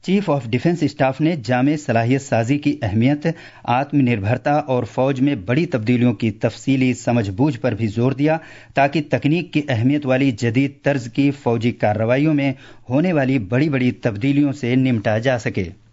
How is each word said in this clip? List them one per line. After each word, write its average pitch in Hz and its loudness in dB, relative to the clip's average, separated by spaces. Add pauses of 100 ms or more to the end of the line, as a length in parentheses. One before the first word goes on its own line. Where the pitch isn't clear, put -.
Chief 196 0
of 143 0
Defence 147 0
Staff 135 0
ने 160 0
जामे 127 0
सलाहियत 123 0
साजी 123 0
की 147 -2
अहमियत, 131 0 (320)
आत्मनिर्भरता 123 0
और 123 -2
फौज 131 -2
में 139 0
बड़ी 131 0
तब्दीलियों 123 0
की 110 -2
तफसीली 127 0
समझबूझ 120 0
पर 113 -2
भी 110 -2
जोर 117 0
दिया, 151 0 (360)
ताकि 143 2
तकनीक 151 -2
की 143 0
अहमियत 135 0
वाली 131 2
जदीद 120 0 (100)
तर्ज 131 0
की 143 2
फौजी 117 -2
कार्रवाइयों 120 0
में 139 0 (360)
होने 160 0
वाली 135 0
बड़ी-बड़ी 127 0
तब्दीलियों 135 0
से 123 -2
निमटा 120 2
जा 123 0
सके। 101 -6 (100)